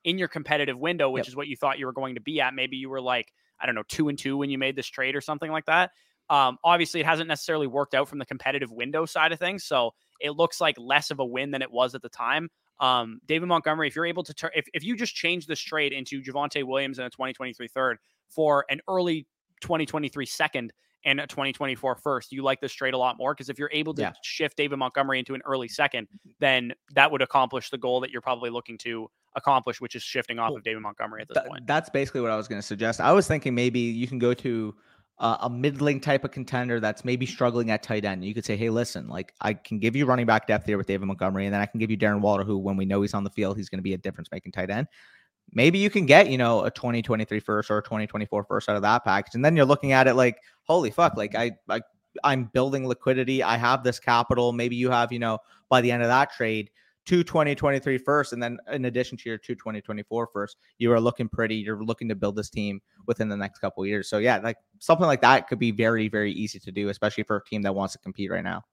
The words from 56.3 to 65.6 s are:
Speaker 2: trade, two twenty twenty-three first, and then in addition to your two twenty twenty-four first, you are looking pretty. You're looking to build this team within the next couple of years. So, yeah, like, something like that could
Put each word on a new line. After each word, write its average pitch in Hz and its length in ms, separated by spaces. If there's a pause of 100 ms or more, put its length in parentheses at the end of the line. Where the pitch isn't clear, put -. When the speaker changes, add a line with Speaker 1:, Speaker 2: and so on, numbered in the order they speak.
Speaker 2:
trade, 110 380 (340)
two 175 180
twenty 151 320
twenty-three 139 440
first, 143 340
and 123 100
then 120 160 (140)
in 131 140
addition 123 320
to - 100
your 113 100
two - 160
twenty 107 260
twenty-four 110 520
first, 101 240 (220)
you 117 120
are 117 100
looking 117 280
pretty. 110 260
You're 107 260
looking 113 280
to 110 80
build 104 180
this 107 160
team 101 320 (240)
within 117 220
the 101 80
next 98 240
couple 98 240
of 98 40
years. 101 200
So, 107 100
yeah, 110 200
like, 110 180 (240)
something 165 260
like 143 140
that 127 260
could 113 140